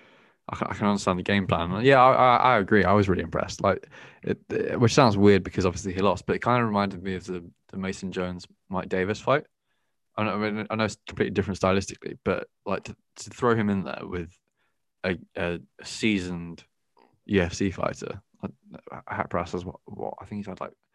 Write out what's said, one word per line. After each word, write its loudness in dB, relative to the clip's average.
I -8
can, -4
I -8
can -2
understand 0
the -6
game 0
plan. 0
Yeah, 8
I, 8
I, 6
I 4
agree. 4
I 4
was 4
really 0
impressed. -6
Like, 0
it, -4
it, -4
which 6
sounds 6
weird 8
because -2
obviously -4
he -4
lost, 0
but 0
it -6
kinda 2
reminded -2
me -6
of -10
the, -8
the -14
Mason -6
Jones, -6
Mike -6
Davis -2
fight. 0
I -2
know, 0
I -4
mean, -4
I -2
know 0
it's -6
completely -4
different -2
stylistically, -2
but, -4
like, -6
to, -14
to -18
throw 0
him 2
in -2
there -10
with -10
a, -2
a -4
seasoned -4
U 4
F -2
C -2
fighter, -6
like, -8
Haqparast -6
has -6
what, -12
what, -12
I -18
think -10
he's -12
had, -14
like, -12